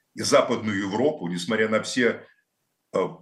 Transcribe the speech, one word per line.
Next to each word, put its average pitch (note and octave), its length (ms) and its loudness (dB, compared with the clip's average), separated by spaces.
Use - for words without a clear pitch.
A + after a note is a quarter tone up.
и G#2+ 60 -8
Западную G#2+ 580 2
Европу, G#2+ 480 -2
несмотря G#2+ 400 -2
на G#2+ 140 0
все, - 440 0
э, G#2 40 2